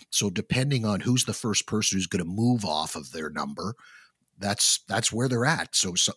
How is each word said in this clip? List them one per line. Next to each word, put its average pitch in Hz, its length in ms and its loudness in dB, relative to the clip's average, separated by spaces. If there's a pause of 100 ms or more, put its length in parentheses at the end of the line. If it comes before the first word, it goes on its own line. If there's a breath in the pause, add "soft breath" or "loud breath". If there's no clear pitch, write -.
(100)
So 104 200 0
depending 123 540 0
on 101 160 2
who's 123 240 2
the 107 80 -4
first - 340 -2
person 107 320 0
who's 92 80 -2
gonna 87 180 -2
move 110 400 2
off 78 300 -2
of 76 160 -10
their 78 180 -8
number, 76 460 -6 (640 loud breath)
that's, - 480 0
that's 104 240 0
where 120 160 0
they're 120 180 2
at. - 300 0
So, 90 220 0
so - 200 2